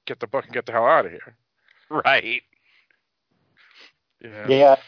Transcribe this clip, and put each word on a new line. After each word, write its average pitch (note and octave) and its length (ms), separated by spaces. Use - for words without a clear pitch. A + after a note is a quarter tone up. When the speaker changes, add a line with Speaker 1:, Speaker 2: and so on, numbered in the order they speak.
Speaker 1:
get B2 140
the A#2 60
book B2+ 180
and A#2+ 100
get B2 120
the A#2 60
hell A2+ 140
out C#3 200
of E2 60
here. - 240
Speaker 2:
Right. B2 520
Speaker 1:
Yeah. G#2+ 280
Speaker 3:
Yeah, C3+ 280